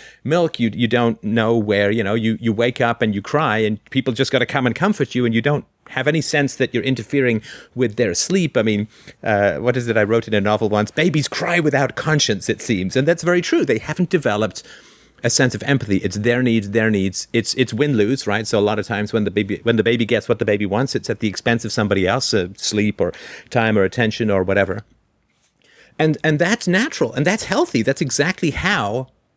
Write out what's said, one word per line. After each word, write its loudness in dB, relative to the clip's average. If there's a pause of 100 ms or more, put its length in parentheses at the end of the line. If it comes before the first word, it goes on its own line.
(220)
milk. 0
You, 2
you 0
don't 2
know 2
where, 2
you 0
know, 0
you, 0
you 0
wake 0
up 2
and 0
you -4
cry 0
and -2
people -2
just -2
gotta 0
come -2
and 0
comfort 0
you, 0
and 0
you 2
don't 0 (240)
have -2
any 2
sense 0
that -2
you're 0
interfering 0 (320)
with 0
their 0
sleep. 0
I 4
mean, 0 (340)
uh, 2
what 0
is -4
it 2
I 4
wrote 0
in -2
a 4
novel 2
once? 2
"Babies 0
cry -2
without 0
conscience," -2
it -2
seems. -2
And 2
that's 0
very 2
true. 0
They 0
haven't -2
developed -2 (640)
a 2
sense 2
of -6
empathy. 0
It's -2
their 0
needs, 2
their 2
needs. -2
It's, 0
it's 0
win-lose, 0
right? -2
So 2
a 4
lot 2
of -6
times -4
when 0
the 0
baby, -2
when 2
the 2
baby 2
gets 0
what 0
the -2
baby 0
wants, -2
it's -6
at -4
the -2
expense -2
of -6
somebody 0
else, 0
uh, 0
sleep -2
or 0 (380)
time 2
or 4
attention 0
or 2
whatever. 0 (1120)
And, 2
and 2
that's 0
natural 0
and 0
that's 0
healthy. 0
That's 0
exactly -2
how -2 (280)